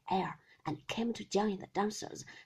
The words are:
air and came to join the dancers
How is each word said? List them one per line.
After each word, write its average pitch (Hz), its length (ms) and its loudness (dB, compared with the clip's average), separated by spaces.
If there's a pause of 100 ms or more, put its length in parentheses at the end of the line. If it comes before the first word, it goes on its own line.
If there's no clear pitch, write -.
(100)
air 185 280 2 (260)
and - 220 -4
came 233 280 0
to 202 100 -8
join 196 340 2
the 190 100 -10
dancers - 560 -2 (220)